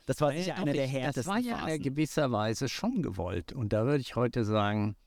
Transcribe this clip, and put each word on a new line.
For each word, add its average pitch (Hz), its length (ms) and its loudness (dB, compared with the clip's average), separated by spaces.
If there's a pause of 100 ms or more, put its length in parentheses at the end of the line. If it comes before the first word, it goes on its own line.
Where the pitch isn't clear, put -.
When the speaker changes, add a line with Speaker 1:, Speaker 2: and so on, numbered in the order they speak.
Speaker 1:
das 131 160 0
war 147 100 4
Speaker 2:
Nee, 165 120 -2
Speaker 1:
sicher 175 120 -2
Speaker 2:
doch, 185 60 -4
Speaker 1:
eine 208 120 2
der 139 120 0
Speaker 2:
ich, 131 60 -2
Speaker 1:
härtesten 135 280 -2
Speaker 2:
das 123 60 0
war 202 140 0
ja 240 180 -2
Speaker 1:
Phasen. 117 200 -2
Speaker 2:
in 143 40 -4
gewisser 139 500 2
Weise 113 380 0
schon 233 320 -2
gewollt. 92 520 -4
Und 113 200 -2
da 107 120 4
würde 143 160 2
ich - 140 -8
heute 117 300 0
sagen, 104 500 2 (120)